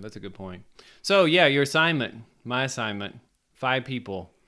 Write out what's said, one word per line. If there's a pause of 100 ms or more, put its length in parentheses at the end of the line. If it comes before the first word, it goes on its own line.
that's
a
good
point. (360)
So,
yeah,
your
assignment, (180)
my
assignment, (340)
five
people. (160)